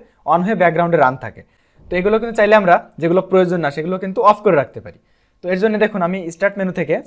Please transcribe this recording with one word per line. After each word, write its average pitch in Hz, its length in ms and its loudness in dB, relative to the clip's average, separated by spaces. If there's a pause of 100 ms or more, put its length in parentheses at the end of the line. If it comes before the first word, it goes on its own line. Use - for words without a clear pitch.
(260)
on 170 160 2
হয়ে 214 120 -2
ব্যাকগ্রাউন্ডে 170 420 0
রান 131 200 2
থাকে। 120 260 -16 (480)
তো 180 60 -6
এগুলো 202 220 0
কিন্তু 226 180 -6
চাইলে 208 180 4
আমরা 190 440 4
যেগুলো 170 240 0
প্রয়োজন 185 380 0
না 151 100 -2
সেগুলো 165 280 -6
কিন্তু 196 240 -6
অফ 214 140 6
করে 190 200 2
রাখতে 113 240 -2
পারি। - 180 -20 (440)
তো 175 60 -8
এর 185 100 -2
জন্য 214 200 0
দেখুন 208 240 -2
আমি 175 280 -4
স্টার্ট 196 280 -4
মেনু 185 140 -4
থেকে 170 340 -4